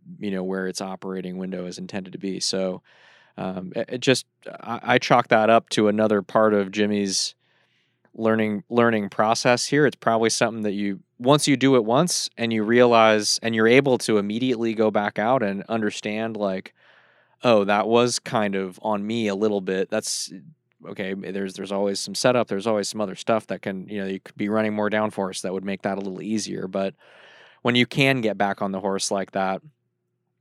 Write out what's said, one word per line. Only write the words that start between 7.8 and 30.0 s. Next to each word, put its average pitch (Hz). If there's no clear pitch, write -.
learning, 110
learning 113
process 117
here. 147
It's 123
probably 113
something 110
that 104
you, 101
once 139
you 139
do 131
it 120
once 131
and 117
you 110
realize, 113
and 117
you're 113
able 131
to 110
immediately 113
go 110
back 104
out 120
and 98
understand, 110
like, 95
"Oh, 110
that 101
was 120
kind 104
of 95
on 104
me 113
a 98
little 104
bit." 95
That's, -
okay, 101
there's, 98
there's 98
always 98
some 98
setup, 123
there's 98
always 104
some 107
other 95
stuff 113
that 95
can, 95
you 104
know, 98
you 95
could -
be 104
running 107
more 104
downforce 101
that 92
would 95
make 98
that 98
a 98
little 92
easier. 98
But 95
when 120
you 123
can 135
get 104
back 98
on 101
the 95
horse 98
like 98
that, 95